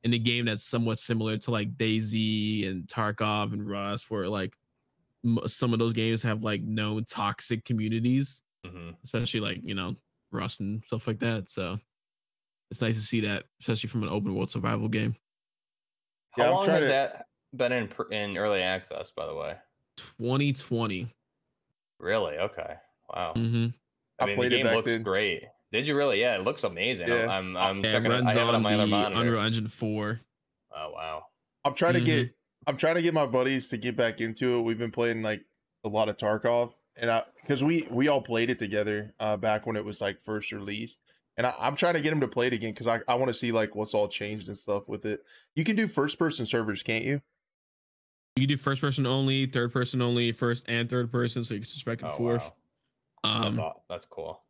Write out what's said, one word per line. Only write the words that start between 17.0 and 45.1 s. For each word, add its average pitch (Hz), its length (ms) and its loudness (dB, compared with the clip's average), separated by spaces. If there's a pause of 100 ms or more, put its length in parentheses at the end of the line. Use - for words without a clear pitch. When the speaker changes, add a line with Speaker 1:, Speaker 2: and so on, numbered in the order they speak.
Speaker 2:
been 123 160 2
in 120 160 0
pr-, - 240 -8
in 104 260 -4
early 101 240 2
access, 92 500 -4
by 76 160 -8
the 78 80 -8
way? 73 200 -6 (420)
Speaker 1:
Twenty 135 540 0
twenty. 117 560 -2 (920)
Speaker 2:
Really? 90 380 0
Okay. 82 380 -4 (380)
Wow. 82 240 -4
Speaker 1:
Mm-hmm. 117 300 2 (520)
Speaker 2:
I - 40 4
Speaker 3:
I - 20 4
Speaker 2:
mean, 101 100 0
Speaker 3:
played 123 160 2
Speaker 2:
the 123 40 4
Speaker 3:
it - 20 4
Speaker 2:
game 131 80 4
Speaker 3:
back 113 100 6
Speaker 2:
looks 113 160 2
Speaker 3:
then. 113 120 0
Speaker 2:
great. 98 400 2 (280)
Did 127 160 0
you 147 80 2
really? 135 240 4
Yeah, 117 160 4
it 95 80 -2
looks 127 200 0
amazing. 95 440 -2
Speaker 3:
Yeah. 117 200 2
Speaker 2:
I'm, 92 280 -2
I'm 95 280 0
Speaker 1:
Yeah, 110 60 2
it - 40 2
Speaker 2:
checking 117 180 4
it. 120 40 4
I - 60 0
Speaker 1:
runs 123 80 4
Speaker 2:
have 110 80 4
it 120 120 4
on 117 60 4
Speaker 1:
on 110 80 4
Speaker 2:
my 104 100 4
other 104 120 4
Speaker 1:
the 107 60 4
Speaker 2:
monitor. 104 300 2
Speaker 1:
Unreal 117 200 2
Engine 110 260 0
four. 107 540 -4 (540)
Speaker 2:
Oh, 76 160 -8
wow. 78 320 -8 (400)
Speaker 3:
I'm 143 120 0
trying 170 180 4
to 175 80 4
get, 135 240 4
Speaker 1:
Mm-hmm. - 420 -12
Speaker 3:
I'm 139 100 -2
trying 160 180 4
to 175 60 2
get 165 120 2
my 151 140 4
buddies 131 420 2
to 123 80 -4
get 113 180 -2
back 113 260 2
into 120 360 0
it. 120 60 2
We've 113 140 0
been 117 140 -4
playing, 117 300 0
like, 107 240 -4 (380)
a 107 60 -4
lot 107 200 2
of 104 80 -4
Tarkov, 120 560 2 (240)
and 117 140 0
I, 113 120 2 (240)
'cause 135 160 2
we, 165 280 2
we 123 160 2
all 143 140 4
played 117 280 0
it 123 100 0
together, 107 600 -2
uh, 107 180 0
back 107 280 0
when 110 100 -2
it 104 100 -4
was, 104 160 -8
like, 98 200 -2
first 107 300 -4
released. 104 500 -8 (360)
And 117 100 2
I, 123 120 0
I'm 135 160 0
trying 175 200 4
to 156 60 2
get 151 100 2
'em 151 100 2
to 127 60 2
play 120 200 2
it 127 60 2
again 110 200 -2
'cause 113 140 -4
I, 113 200 2
I 123 80 2
wanna 127 180 2
see, 117 180 -2
like, 110 240 2
what's 107 180 -4
all 104 140 4
changed 104 400 -6
and 104 100 -8
stuff 101 300 -2
with 107 180 -8
it. 107 180 -4 (320)